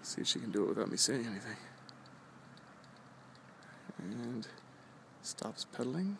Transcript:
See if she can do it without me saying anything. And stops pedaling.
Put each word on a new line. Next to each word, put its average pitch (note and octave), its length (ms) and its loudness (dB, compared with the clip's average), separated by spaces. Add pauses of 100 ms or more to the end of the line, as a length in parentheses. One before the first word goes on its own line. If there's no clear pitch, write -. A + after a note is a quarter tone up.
See - 140 0
if - 80 4
she - 100 6
can A2+ 120 0
do G#2 120 8
it - 60 8
without G2 200 6
me - 60 2
saying C3 320 6
anything. A2+ 300 -2 (2500)
And A#2+ 480 0 (760)
stops - 440 -2
pedaling. F3 540 4